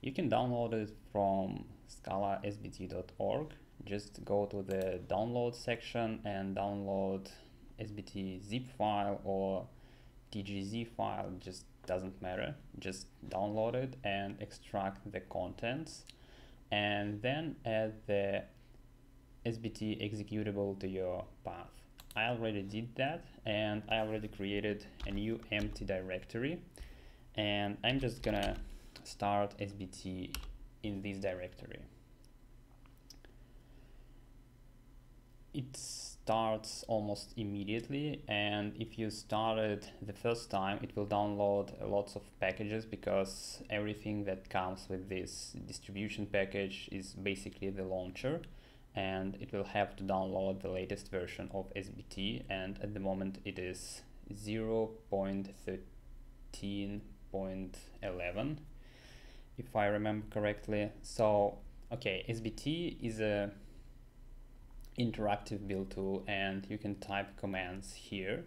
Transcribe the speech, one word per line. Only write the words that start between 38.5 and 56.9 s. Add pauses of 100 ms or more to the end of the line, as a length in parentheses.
if
you
start
it (120)
the
first
time,
it
will
download (100)
lots
of (180)
packages
because
everything
that
comes
with
this (100)
distribution
package
is
basically
the
launcher, (520)
and
it
will
have
to
download
the
latest
version
of (120)
S
B
T,
and
at
the
moment
it
is (340)
zero (200)
point (180)
thirteen (300)